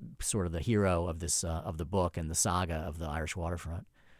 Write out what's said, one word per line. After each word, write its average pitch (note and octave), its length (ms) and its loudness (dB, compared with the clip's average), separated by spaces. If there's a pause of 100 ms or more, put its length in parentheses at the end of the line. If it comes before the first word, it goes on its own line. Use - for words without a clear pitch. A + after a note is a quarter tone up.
(200)
sort G2 260 0
of E2+ 60 -2
the E2+ 80 -2
hero F#2 480 4
of E2 120 -2
this, D#2+ 240 0
uh, E2 200 0
of D#2+ 140 -4
the D#2+ 80 -2
book F2+ 320 2
and D#2+ 120 -2
the D#2+ 60 -4
saga F2+ 400 2
of D#2 220 -4
the E2+ 80 -4
Irish D#2 300 -2
waterfront. E2+ 520 -4 (320)